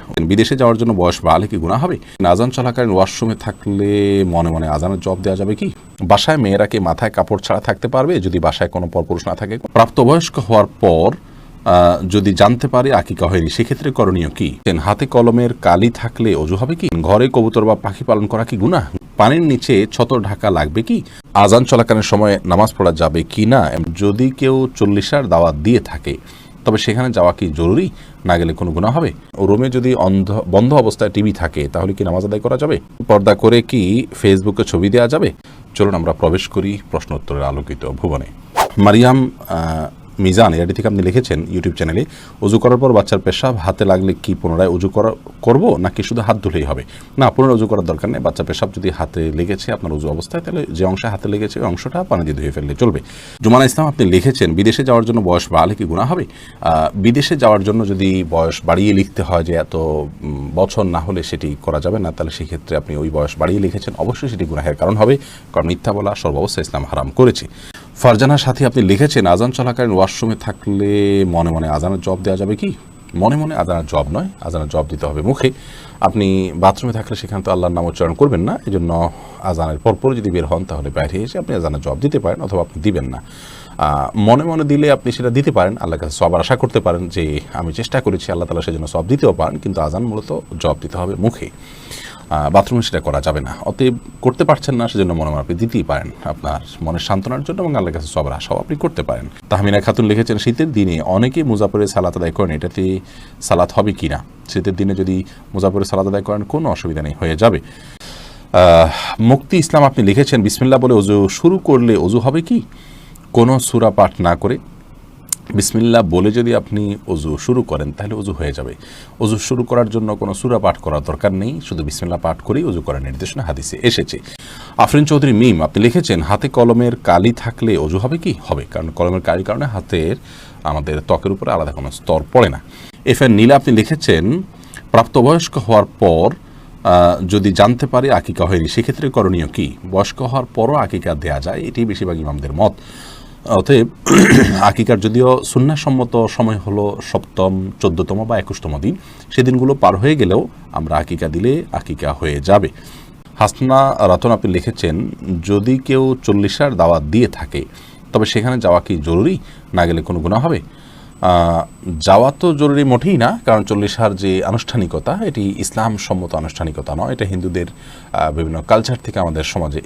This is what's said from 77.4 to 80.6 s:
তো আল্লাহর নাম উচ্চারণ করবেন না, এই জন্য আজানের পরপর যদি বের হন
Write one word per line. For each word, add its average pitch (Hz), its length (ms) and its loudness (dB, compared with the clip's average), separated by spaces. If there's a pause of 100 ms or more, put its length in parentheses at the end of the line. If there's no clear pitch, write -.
তো 95 100 -2
আল্লাহর 87 200 0
নাম 87 120 -2
উচ্চারণ 85 300 -2
করবেন 127 260 2
না, 123 260 -2
এই 104 60 -6
জন্য 85 400 -2 (300)
আজানের 87 360 -4
পরপর 117 360 0
যদি 104 160 -4
বের 85 160 -2
হন 82 180 -4